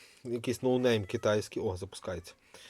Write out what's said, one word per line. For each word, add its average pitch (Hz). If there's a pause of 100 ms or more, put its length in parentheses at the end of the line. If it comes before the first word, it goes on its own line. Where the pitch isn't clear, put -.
(240)
якийсь 120
ноунейм 123
китайський. 107
О, 95
запускається. 90 (360)